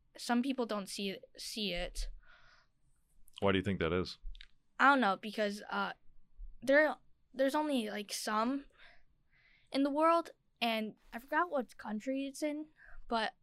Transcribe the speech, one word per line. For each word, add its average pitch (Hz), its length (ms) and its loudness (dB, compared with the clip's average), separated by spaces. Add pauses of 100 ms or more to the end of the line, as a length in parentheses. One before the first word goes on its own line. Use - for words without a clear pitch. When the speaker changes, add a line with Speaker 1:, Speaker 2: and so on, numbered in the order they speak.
(180)
Speaker 1:
Some 240 240 0
people 254 240 -2
don't 208 220 -4
see 202 220 -6
it, - 160 -10 (120)
see 208 360 -6
it. - 340 -4 (1300)
Speaker 2:
Why 98 100 6
do 95 60 6
you 92 80 2
think 95 140 0
that 82 120 2
is? 90 260 0 (640)
Speaker 1:
I 254 100 6
don't 277 120 6
know, 196 180 2
because, 208 520 -4
uh, 196 220 -2 (680)
there, 277 320 6 (400)
there's 269 220 2
only, 277 340 0
like, 208 240 -8
some 233 520 0 (1080)
in 269 100 2
the 285 80 4
world, 330 400 4 (320)
and 220 320 0 (180)
I 233 60 -10
forgot 302 320 0
what 262 300 -4
country 262 480 -4
it's 277 160 -8
in, 302 220 -2 (420)
but, 220 240 -2 (120)